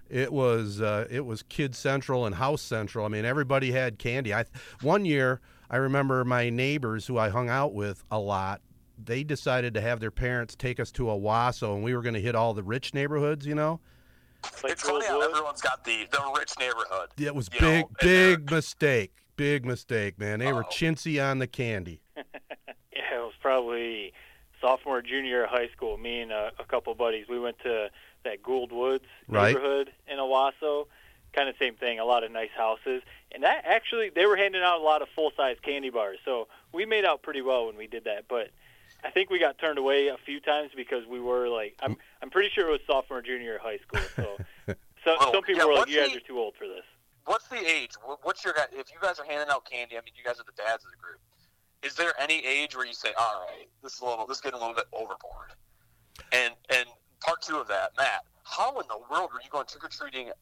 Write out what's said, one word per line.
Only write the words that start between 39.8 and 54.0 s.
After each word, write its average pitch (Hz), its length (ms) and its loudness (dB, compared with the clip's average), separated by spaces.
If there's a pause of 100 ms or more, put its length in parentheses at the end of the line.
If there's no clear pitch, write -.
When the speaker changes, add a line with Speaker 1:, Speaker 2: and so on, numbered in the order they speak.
Speaker 2:
a 131 80 -2
few 143 240 -12
times 147 340 0
because 123 320 -6
we 123 140 -8
were, 123 300 0
like, 110 320 -4
I'm, 107 160 -4 (240)
I'm 135 80 -12
pretty 202 180 2
sure 196 200 0
it - 40 2
was 139 140 2
sophomore, 135 340 0
junior 123 220 -6
year 113 140 -6
of - 60 -10
high 107 240 -6
school. - 140 -2 (160)
So, 107 220 -4 (280)
Speaker 1:
<laughs> 101 80 -6 (300)
Speaker 2:
so 165 160 6
Speaker 3:
Well, 135 140 6
Speaker 2:
some 196 80 4
people 180 180 0
Speaker 3:
yeah, 156 60 6
Speaker 2:
were 151 60 8
like, 143 80 8
Speaker 3:
what's 269 120 2
Speaker 2:
"You 302 80 4
guys 139 120 2
Speaker 3:
the, 175 40 -6
Speaker 2:
are - 40 -8
too 127 180 -8
old 107 180 -2
for 107 100 -12
this." 92 180 -12 (420)
Speaker 3:
what's - 220 0
the 247 100 -8
age? 160 320 0 (160)
Wh-, 143 180 -12
what's 180 200 -4
your 180 100 0
guy-, 151 180 2
if 131 200 -10
you 165 100 -20
guys 180 160 -2
are 143 80 -10
handing 147 240 -4
out 135 180 -2
candy, 120 280 -10
I 117 40 -8
mean, 117 160 -20
you 123 80 -20
guys 123 160 -4
are 117 60 -16
the - 100 -20
dads 107 280 -2
of - 80 -20
the - 40 -20
group. 87 220 -18 (640)
Is 139 140 -8
there 170 240 0
any 156 260 2
age 143 300 -2
where 127 100 -4
you 117 80 -12
say, 113 240 -4
"All 107 300 0
right, 90 180 -16 (160)
this 135 120 -14
is - 60 -14